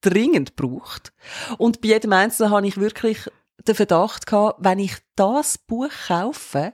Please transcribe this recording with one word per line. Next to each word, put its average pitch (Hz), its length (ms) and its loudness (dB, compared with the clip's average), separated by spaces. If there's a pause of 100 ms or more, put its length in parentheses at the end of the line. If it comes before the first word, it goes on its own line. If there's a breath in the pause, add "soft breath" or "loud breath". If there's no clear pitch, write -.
dringend 202 560 2
gebraucht. - 560 -8 (460 loud breath)
Und 226 220 0
bei 220 80 -2
jedem 220 240 2
einzelnen 208 400 2
habe 202 140 2
ich 196 120 -4
wirklich 214 400 -2 (480)
den 214 80 2
Verdacht 190 520 2
gehabt, 208 380 0
wenn 190 140 4
ich 196 160 -4 (220)
das 240 420 0
Buch 254 320 -6 (160)
kaufe 180 680 -4